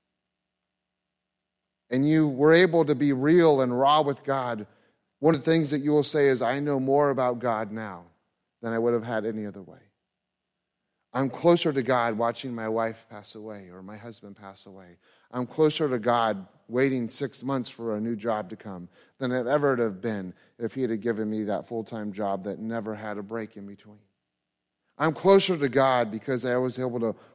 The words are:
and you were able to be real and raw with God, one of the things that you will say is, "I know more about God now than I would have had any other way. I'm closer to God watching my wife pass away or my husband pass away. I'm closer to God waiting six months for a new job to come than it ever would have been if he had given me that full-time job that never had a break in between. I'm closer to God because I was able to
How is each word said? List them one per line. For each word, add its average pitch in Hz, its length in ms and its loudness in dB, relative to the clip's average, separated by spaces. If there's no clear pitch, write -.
and 131 180 2
you 156 220 4
were 143 240 4
able 170 320 6
to 147 100 0
be 139 200 2
real 147 480 6
and 123 180 0
raw 147 220 6
with 139 200 -4
God, 123 440 -4
one 160 140 4
of 139 80 -2
the 156 80 0
things 160 200 2
that 147 80 -2
you 147 140 -2
will 147 100 4
say 143 260 2
is, 127 140 2
"I 127 180 0
know 143 180 0
more 135 300 2
about 123 300 0
God 110 340 -2
now 104 320 -10
than 117 140 -6
I 113 40 -2
would 117 140 2
have 113 120 -2
had 113 200 -4
any 107 220 -6
other 98 160 -14
way. 87 160 -20
I'm 135 160 0
closer 170 420 2
to 135 100 0
God 117 360 0
watching 117 360 -4
my 113 140 -6
wife 113 400 -4
pass 104 260 -18
away 104 360 -16
or 90 120 -18
my 104 140 -16
husband 107 400 -18
pass 98 300 -20
away. 95 320 -20
I'm 123 160 -6
closer 156 420 2
to 127 100 -2
God 110 480 0
waiting 127 400 0
six - 340 -8
months 131 280 -4
for 113 260 -6
a 104 40 -4
new 117 140 -4
job 107 360 -4
to 107 60 -12
come 90 340 -14
than 123 160 -4
it 127 140 -2
ever 143 240 2
would 131 80 2
have 104 240 -2
been 101 320 -6
if 117 160 -6
he 135 80 -4
had 113 180 -2
given 107 300 -2
me 107 140 -4
that 98 220 -4
full-time 110 460 -8
job 98 320 -4
that 98 140 -8
never 110 360 -8
had 104 220 -10
a 104 60 -8
break 107 340 -10
in 101 100 -16
between. 104 340 -20
I'm 156 160 0
closer 190 440 4
to 143 120 0
God 127 440 2
because 117 320 -4
I 123 120 0
was 127 220 -2
able 123 220 -4
to 113 160 -2